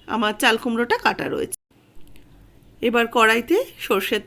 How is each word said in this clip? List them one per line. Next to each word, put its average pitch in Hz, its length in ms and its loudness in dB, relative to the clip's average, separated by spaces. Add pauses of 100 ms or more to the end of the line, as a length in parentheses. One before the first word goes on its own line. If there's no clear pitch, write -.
আমার 214 320 -2
চাল 226 180 4
কুমড়োটা 233 420 -2
কাটা 196 300 -2
রয়েছে। - 300 -6 (1200)
এবার 233 260 2
কড়াইতে 233 500 4 (220)
সর্ষের 208 480 0